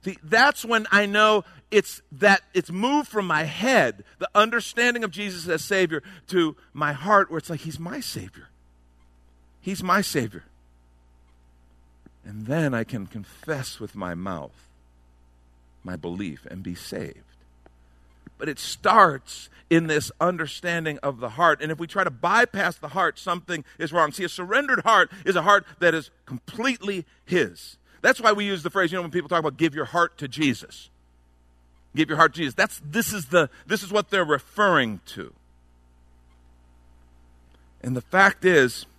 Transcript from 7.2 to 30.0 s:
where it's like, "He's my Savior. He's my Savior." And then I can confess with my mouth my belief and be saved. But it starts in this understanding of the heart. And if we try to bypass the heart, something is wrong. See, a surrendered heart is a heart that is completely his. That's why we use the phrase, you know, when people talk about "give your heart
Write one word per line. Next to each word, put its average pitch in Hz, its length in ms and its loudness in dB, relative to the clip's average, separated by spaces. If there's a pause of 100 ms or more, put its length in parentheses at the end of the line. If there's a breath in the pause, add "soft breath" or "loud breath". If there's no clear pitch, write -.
where 165 80 -4
it's - 100 -10
like, 160 120 -8
"He's 147 180 -12
my 180 220 -10
Savior. - 480 -14 (1120)
He's 190 200 -6
my 185 200 2
Savior." 113 420 -4 (1800)
And 107 220 -12
then 143 280 0
I 113 80 -2
can 107 240 -8
confess - 720 -10
with 107 160 -14
my 90 220 -6
mouth 85 520 -10 (1160)
my 90 100 -10
belief 87 520 -10
and 92 180 -14
be 90 100 -8
saved. - 640 -14 (1000)
But 151 100 -8
it 143 100 -8
starts - 880 2 (220 soft breath)
in 165 160 4
this 151 240 -2 (100)
understanding 165 760 -4
of 135 220 -6
the 120 100 -8
heart. 147 320 4
And 156 80 -4
if 156 80 -6
we 170 80 -8
try 190 160 -2
to 175 80 0
bypass 196 680 0
the 151 120 -14
heart, 165 320 -2
something 175 440 -6 (140 soft breath)
is 160 140 -6
wrong. 160 180 2
See, 180 140 -8
a 170 40 -4
surrendered 226 520 -2
heart 196 320 4 (120)
is 185 120 2
a 165 60 0
heart 196 220 4 (140 loud breath)
that 170 160 4
is 156 160 -6 (160)
completely 202 800 -6 (180)
his. 117 520 -2 (240 soft breath)
That's 247 200 2
why 226 120 4
we 208 120 0
use 190 200 -4
the 135 60 -4
phrase, 180 200 0
you 185 80 -4
know, 175 40 -4
when 165 100 -8
people 170 160 -4
talk 175 100 0
about 151 180 -2
"give 156 200 0
your 151 80 -6
heart 170 340 0